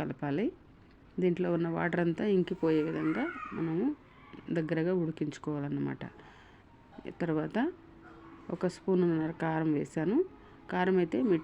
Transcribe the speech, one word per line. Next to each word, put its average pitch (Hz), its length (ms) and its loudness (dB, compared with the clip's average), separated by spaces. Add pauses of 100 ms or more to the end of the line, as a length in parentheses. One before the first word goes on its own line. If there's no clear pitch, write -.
కలపాలి. 151 480 -2 (760)
దీంట్లో 180 360 2
ఉన్న 170 100 0 (100)
వాటర్ 170 280 0
అంతా 170 200 0 (120)
ఇంకిపోయే 165 520 2
విధంగా 160 360 0 (280)
మనము 165 320 0 (720)
దగ్గరగా 160 360 0 (100)
ఉడికించుకోవాలన్నమాట. 143 1000 -4 (1160)
తర్వాత 156 360 0 (960)
ఒక 180 200 -2
స్పూనున్నర 170 580 2 (100)
కారం 160 340 2
వేసాను. 160 400 0 (560)
కారం 185 300 4
అయితే 175 160 0 (100)
మీ 175 160 6